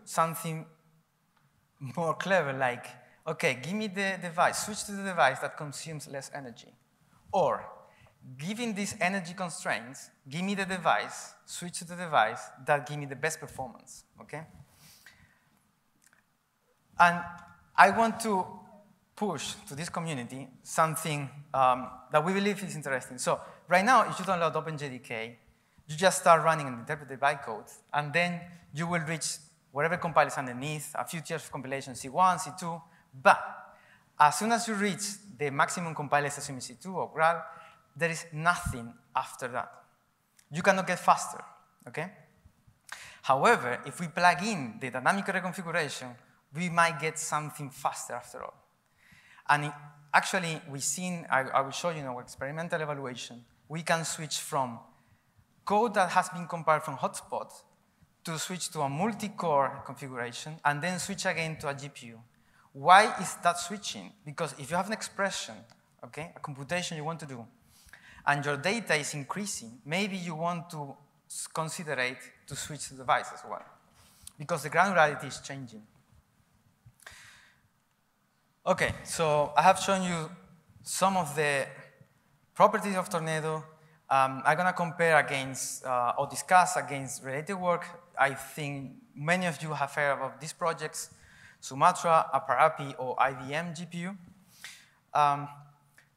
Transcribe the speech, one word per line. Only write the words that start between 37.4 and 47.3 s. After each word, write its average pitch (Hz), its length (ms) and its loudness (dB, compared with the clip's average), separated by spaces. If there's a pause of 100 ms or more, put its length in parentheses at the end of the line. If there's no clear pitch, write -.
there 165 140 0
is 160 200 -6
nothing 151 600 0 (220)
after 131 320 -4
that. 120 240 -6 (800)
You 151 100 -6
cannot 190 240 4
get 180 140 -2
faster, - 440 2 (440)
okay? 151 240 -8 (1120)
However, 139 640 4
if 139 120 -12
we 170 100 -6
plug 175 340 4
in 151 360 -4
the 127 120 -6
dynamic 156 340 0
reconfiguration, 165 920 -4 (380)
we 175 160 -4
might 165 300 2
get 156 180 -4
something 151 540 -6